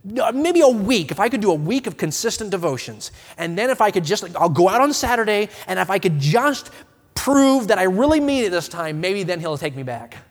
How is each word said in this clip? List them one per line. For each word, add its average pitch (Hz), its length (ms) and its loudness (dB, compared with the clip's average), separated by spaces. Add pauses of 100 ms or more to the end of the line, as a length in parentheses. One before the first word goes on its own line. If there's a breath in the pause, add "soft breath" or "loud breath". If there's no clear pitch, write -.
no, 220 280 -2
maybe 330 300 2
a 277 60 8
week, 208 440 0
if 170 80 -6
I 226 80 2
could 233 120 -2
do 202 120 2
a - 20 2
week 190 320 -2
of 175 100 -8
consistent 214 540 -6
devotions, 135 640 -6 (260 loud breath)
and 170 180 -6
then 240 140 -2
if 247 100 -2
I 214 120 4
could 180 120 0
just, 196 180 -2
like, 175 120 -14
I'll 165 140 2
go 175 200 4
out 226 120 4
on 294 120 2
Saturday, 214 560 0 (200 loud breath)
and 185 100 -2
if 185 120 -2
I 196 100 2
could 165 180 0
just 233 520 0 (440 loud breath)
prove 269 540 4
that 208 100 4
I 185 60 2
really 254 340 2
mean 277 260 0
it 190 60 0
this 175 180 -4
time, 156 320 -6
maybe 190 220 -2
then 175 160 -4
he'll 160 180 -4
take 147 200 -6
me 135 80 -10
back. 120 320 -10 (140)